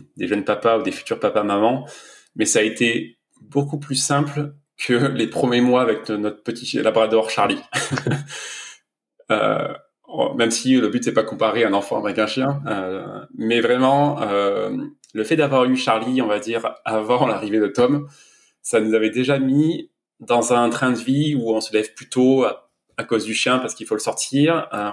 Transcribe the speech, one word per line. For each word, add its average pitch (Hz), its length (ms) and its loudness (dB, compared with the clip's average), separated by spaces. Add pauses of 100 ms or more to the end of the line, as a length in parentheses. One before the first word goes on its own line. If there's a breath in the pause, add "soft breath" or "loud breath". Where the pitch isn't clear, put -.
(160)
des 95 100 -6
jeunes 101 180 -2
papas 113 340 2
ou 98 40 -4
des 95 100 -2
futurs - 280 -8
papas, 104 220 0
mamans, 110 440 0 (480 loud breath)
mais 110 120 0
ça 113 140 2
a - 20 4
été 113 560 -2 (240)
beaucoup 143 360 -2
plus 139 180 -8
simple 147 580 -2 (220)
que - 180 0
les 117 320 2
premiers 123 340 0
mois 123 220 4
avec 110 260 -2
no-, 107 100 -2
notre 104 260 -4
petit 117 360 -6
labrador 110 500 2
Charlie. - 300 0 (120)
<laughs> - 400 -4 (1160 loud breath)
Euh, 107 380 0 (680)
même 117 140 2
si 127 260 2
le 110 120 4
but, 117 160 -2
c'est - 80 -2
pas 110 100 2
comparer 110 420 0
un 98 100 2
enfant 104 280 -2
avec 101 160 -4
un 107 80 2
chien, 139 400 -2
euh, 101 580 -8 (120)
mais 117 240 0
vraiment, 131 600 2
euh, 101 520 -2 (380)
le 107 120 -2
fait - 120 0
d'avoir 135 300 4
eu 127 100 2
Charlie, 120 460 0
on 110 40 0
va 104 120 0
dire, 113 380 -6 (100)
avant 113 400 2
l'arrivée 104 320 0
de 104 80 2
Tom, 131 420 2 (540 loud breath)
ça - 180 0
nous 110 140 2
avait 110 160 4
déjà 127 280 0
mis 147 520 2 (300)
dans 120 340 0
un 120 160 4
train 127 220 0
de 117 60 0
vie 143 360 0
où 113 200 0
on 110 60 0
se - 140 -4
lève 107 180 0
plus - 160 -20
tôt 131 360 4
à, - 260 -4 (260)
à - 80 -8
cause 110 200 -2
du 110 100 -6
chien 127 240 0
parce 120 160 -6
qu'il 113 120 -14
faut 110 80 -4
le 107 60 -2
sortir. 147 720 0
Euh, 104 200 -6